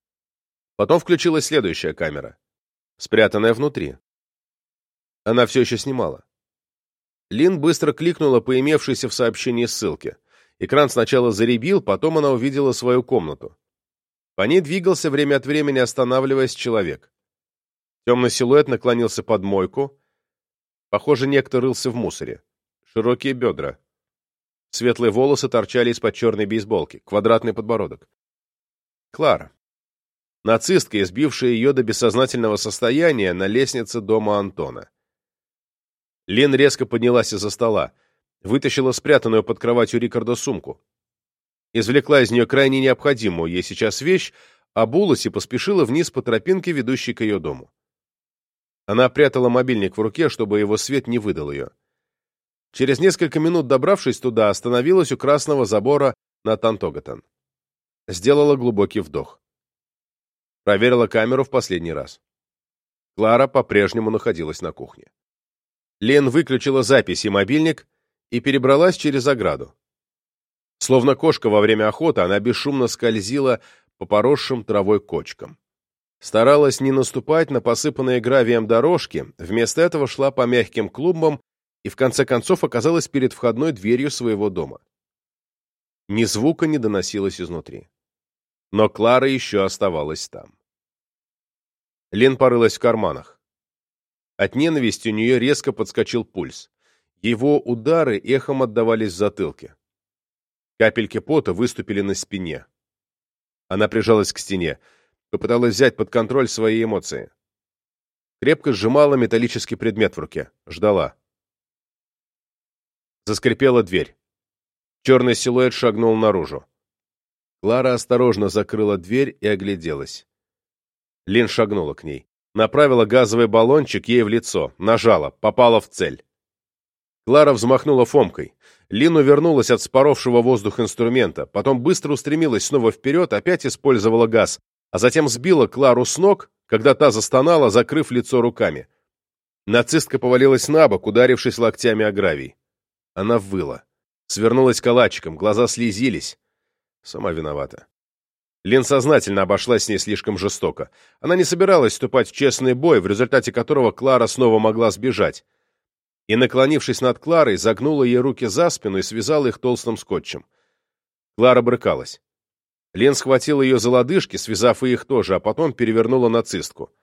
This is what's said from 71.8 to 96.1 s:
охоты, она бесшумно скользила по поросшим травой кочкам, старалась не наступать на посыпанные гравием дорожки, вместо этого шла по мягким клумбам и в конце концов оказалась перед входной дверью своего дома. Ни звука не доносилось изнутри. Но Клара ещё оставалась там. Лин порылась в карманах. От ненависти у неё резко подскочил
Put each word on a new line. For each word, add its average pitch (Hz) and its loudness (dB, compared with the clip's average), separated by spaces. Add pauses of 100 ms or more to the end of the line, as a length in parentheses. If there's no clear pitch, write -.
охоты, 147 0
она 95 0
бесшумно 123 -2
скользила 117 -2 (380)
по 92 -12
поросшим 120 0
травой 101 0
кочкам, - -12 (640)
старалась 135 2
не 135 0
наступать 147 -2
на 127 -2
посыпанные 127 -2
гравием 117 2
дорожки, 117 -2
вместо 110 -2
этого 165 0
шла 135 -2
по 127 -2
мягким 117 -2
клумбам 160 -2 (420)
и 104 -8
в - -14
конце 131 0
концов 127 -2
оказалась 143 -2
перед 127 -2
входной 123 -2
дверью 120 -2
своего 107 -4
дома. 85 -10 (1300)
Ни 107 0
звука 143 -2
не 151 -2
доносилось 98 -4
изнутри. 82 -14 (800)
Но 107 2
Клара 123 2
ещё 110 -2
оставалась 78 -4
там. - -20 (1600)
Лин 123 4
порылась 120 4
в - -14
карманах. 101 -2 (960)
От 98 -4
ненависти 135 -2
у 107 -2
неё 117 0
резко 135 -2
подскочил 113 -4